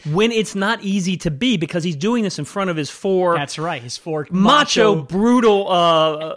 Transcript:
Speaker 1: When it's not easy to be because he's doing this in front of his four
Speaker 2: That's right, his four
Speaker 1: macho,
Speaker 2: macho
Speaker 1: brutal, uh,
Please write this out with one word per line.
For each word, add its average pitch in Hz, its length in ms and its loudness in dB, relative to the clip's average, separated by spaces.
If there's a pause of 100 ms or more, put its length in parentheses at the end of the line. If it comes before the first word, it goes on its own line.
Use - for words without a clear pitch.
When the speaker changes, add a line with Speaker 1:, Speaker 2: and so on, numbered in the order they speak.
Speaker 1:
When 202 260 2
it's 220 220 -2
not 202 300 -2
easy 190 340 -2
to 170 140 -4
be 214 260 0
because 160 260 -4
he's 170 120 -2
doing 214 280 0
this 190 140 -4
in 147 80 -6
front 190 240 -4
of 165 80 -4
his 147 140 -6
four 180 440 0
Speaker 2:
That's 143 220 -6
right, 156 240 -6
his 120 160 -12
four 156 320 -6
Speaker 1:
macho, 220 680 4
Speaker 2:
macho 156 60 -2
Speaker 1:
brutal, 202 680 2
uh, 160 640 2